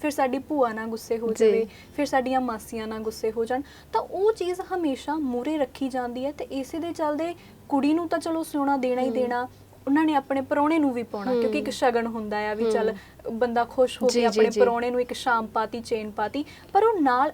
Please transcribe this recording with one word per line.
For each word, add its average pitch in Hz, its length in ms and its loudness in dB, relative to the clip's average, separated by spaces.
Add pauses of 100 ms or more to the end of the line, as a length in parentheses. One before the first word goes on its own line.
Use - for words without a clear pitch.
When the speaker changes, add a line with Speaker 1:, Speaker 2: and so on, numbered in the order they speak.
Speaker 1:
ਫਿਰ 302 100 -2
ਸਾਡੀ 269 280 0
ਭੂਆ 262 340 0
ਨਾ 220 120 -8
ਗੁੱਸੇ 226 320 -4
ਹੋ 226 100 -4
Speaker 2:
ਜੀ। 220 180 2
Speaker 1:
ਜਾਵੇ, 220 220 4 (280)
ਫਿਰ 294 100 0
ਸਾਡੀਆਂ 262 360 0
ਮਾਸੀਆਂ 220 460 -6
ਨਾ 220 120 -8
ਗੁੱਸੇ 220 320 -4
ਹੋ 226 140 -2
ਜਾਣ, 254 160 -2 (320)
ਤਾਂ 466 80 2
ਉਹ 403 300 2
ਚੀਜ਼ 359 300 -4 (140)
ਹਮੇਸ਼ਾ 294 400 -2
ਮੂਹਰੇ 277 420 -2
ਰੱਖੀ 269 320 -2
ਜਾਂਦੀ 247 360 -4
ਹੈ। 285 60 -2
ਤੇ - 200 -10
ਇਸੇ 269 280 -6
ਦੇ 339 120 -6
ਚੱਲਦੇ 320 440 -2 (340)
ਕੁੜੀ 285 240 2
ਨੂੰ 330 140 0
ਤਾਂ 330 120 -2
ਚਲੋ 320 240 -2
ਸਿਉਣਾ 285 340 0
ਦੇਣਾ 254 240 0
ਹੀ 247 60 0
Speaker 2:
ਹੂੰ। 226 80 -2
Speaker 1:
ਦੇਣਾ, 247 320 -2 (400)
ਉਹਨਾਂ 302 180 4
ਨੇ 311 80 2
ਆਪਣੇ 277 280 0
ਪ੍ਰਾਹੁਣੇ 294 380 2
ਨੂੰ 277 140 2
ਵੀ 240 100 -4
ਪਾਉਣਾ, 220 280 -4
ਕਿਉਂਕਿ 226 260 2
ਇੱਕ - 100 -2
Speaker 2:
ਹੂੰ। 247 60 -4
Speaker 1:
ਸ਼ਗਨ 233 340 2
ਹੁੰਦਾ 214 440 -4
ਆ - 20 -4
ਵੀ 220 180 0
ਚੱਲ 220 180 2
Speaker 2:
ਹੂੰ। 208 80 -4 (400)
Speaker 1:
ਬੰਦਾ 240 260 2
ਖੁਸ਼ 247 400 0
ਹੋ 202 60 4
Speaker 2:
ਜੀ, 214 40 2
Speaker 1:
ਕੇ 240 60 4
Speaker 2:
ਜੀ, 220 200 4
Speaker 1:
ਆਪਣੇ 220 100 6
Speaker 2:
ਜੀ। 220 120 2
Speaker 1:
ਪ੍ਰਾਹੁਣੇ 233 300 4
ਨੂੰ 247 100 0
ਇੱਕ 247 120 -4
ਸ਼ਾਮ 233 320 0
ਪਾਤੀ, 220 340 -2
ਚੇਨ 220 320 -4
ਪਾਤੀ, 214 340 -4 (280)
ਪਰ 403 100 6
ਉਹ 440 180 4
ਨਾਲ 262 320 4